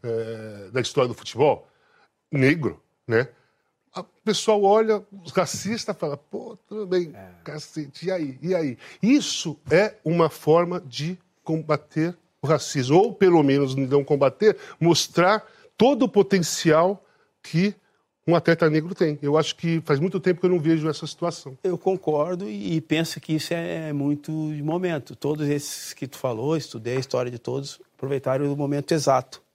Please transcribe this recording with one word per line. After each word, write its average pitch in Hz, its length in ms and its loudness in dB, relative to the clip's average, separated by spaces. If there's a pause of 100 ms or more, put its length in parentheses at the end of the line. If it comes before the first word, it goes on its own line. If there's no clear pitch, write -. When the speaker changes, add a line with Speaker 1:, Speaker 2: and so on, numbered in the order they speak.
Speaker 1:
é, 110 680 -8
da 127 100 -2
história 127 260 0
do 117 60 -6
futebol, - 540 0 (640)
negro, 135 500 0 (260)
né? 117 200 2 (680)
A 180 100 -10
pessoa - 540 -2 (100)
olha, 214 320 4 (120)
o 175 240 -20
racista 190 580 -4
fala, 147 220 -6
"Pô, - 420 -14 (100)
tudo 208 200 -8
bem, 180 260 -2
Speaker 2:
É. 95 160 -20 (140)
Speaker 1:
cacete, 151 640 -12
e 190 40 -4
aí? 151 300 -6
E 180 140 -2
aí?" 143 220 -2 (240)
Isso 214 580 0 (100)
é 202 260 4 (100)
uma 170 240 4
forma 175 520 2
de 143 360 -8 (260)
combater 160 720 -4 (260)
o 135 60 -6
racismo, 143 500 2
ou 208 160 4
pelo 175 300 6
menos 139 320 2
não 139 280 2
combater, 143 540 2 (220)
mostrar 175 640 2 (340)
todo 247 260 6
o 220 60 2
potencial 185 920 2 (400)
que 190 320 0 (500)
um 170 100 4
atleta 165 340 4
negro 156 260 -2
tem. 151 260 0
Eu 147 160 0
acho - 180 0
que 165 260 -2
faz 139 180 0
muito 185 200 -2
tempo 180 200 0
que - 60 -2
eu 180 40 4
não 180 100 2
vejo 156 280 0
essa 156 180 -6
situação. 156 580 -8
Speaker 2:
Eu 180 140 -2
concordo 180 720 -2
e, 202 280 -4
e 156 40 0
penso 160 380 -2
que 160 160 -4
isso 156 180 -4
é 165 380 -6
muito 147 400 -4 (220)
de 147 100 -8
momento. 160 520 -4
Todos 151 340 -4
esses - 440 -6
que 135 140 -10
tu - 100 -16
falou, 127 380 -4
estudei 123 420 -6
a - 20 -2
história 127 320 -4
de 123 80 -12
todos, 139 400 -8 (180)
aproveitaram 135 540 -2
o 143 40 -4
momento 143 380 -2
exato 135 480 0 (140)